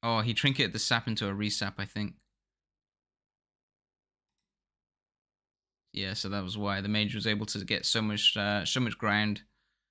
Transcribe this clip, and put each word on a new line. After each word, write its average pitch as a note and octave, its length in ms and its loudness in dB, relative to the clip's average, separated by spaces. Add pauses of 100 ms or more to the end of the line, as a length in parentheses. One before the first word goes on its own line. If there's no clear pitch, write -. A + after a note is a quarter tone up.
Oh, A#2 180 2
he A2+ 140 2
trinketed C3 380 2
the A2 60 -4
sap A#2 300 0
into G#2+ 200 -2
a G2 40 -2
resap, G2+ 460 -2
I G2+ 60 -4
think. G#2 300 -6 (3750)
Yeah, F#2+ 220 -2
so - 140 -6
that G2 160 -2
was F#2+ 120 -6
why G2+ 240 -2
the G2 80 -4
mage G#2+ 280 0
was G#2 100 -2
able G#2+ 200 0
to G2+ 180 -4
get F#2+ 200 -2
so - 160 0
much, G#2 360 2
uh, G#2 280 0
so - 140 0
much A#2 180 0
ground G#2 460 2 (480)